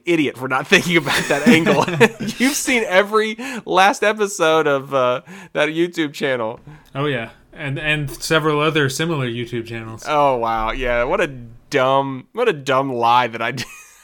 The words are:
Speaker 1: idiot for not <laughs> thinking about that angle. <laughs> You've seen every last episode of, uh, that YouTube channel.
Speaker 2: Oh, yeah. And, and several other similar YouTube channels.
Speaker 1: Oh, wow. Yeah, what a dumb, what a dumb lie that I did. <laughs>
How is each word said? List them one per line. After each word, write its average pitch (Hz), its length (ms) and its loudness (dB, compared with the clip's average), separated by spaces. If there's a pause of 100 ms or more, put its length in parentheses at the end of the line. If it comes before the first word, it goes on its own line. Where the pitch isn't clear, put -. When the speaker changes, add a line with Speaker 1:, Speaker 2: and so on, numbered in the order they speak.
Speaker 1:
idiot 160 320 0
for 127 100 -8
not 135 200 -2
<laughs> - 0 -
thinking 175 300 4
about 139 300 0
that 143 200 0
angle. 165 380 4 (340)
<laughs> - 0 - (200)
You've 269 160 2
seen 247 320 0
every 214 480 2 (300)
last 190 380 2
episode 196 640 2
of, 139 260 -2
uh, 127 280 0 (320)
that 151 160 0
YouTube 165 440 -2
channel. 123 460 -4 (360)
Speaker 2:
Oh, 139 100 -4
yeah. 120 260 -4 (220)
And, 139 260 -8
and 151 320 -2
several 156 480 0
other 151 300 2
similar 156 380 -4
YouTube 117 380 -6
channels. 113 420 -12
Speaker 1:
Oh, 143 300 4
wow. 113 340 0
Yeah, 120 340 0
what 180 160 0
a 170 60 0 (420)
dumb, 135 640 2
what 240 140 0
a 196 60 4
dumb 135 400 0
lie 120 340 4
that 113 140 -6
I 113 100 -2
did. 127 200 -6
<laughs> - 40 -20 (280)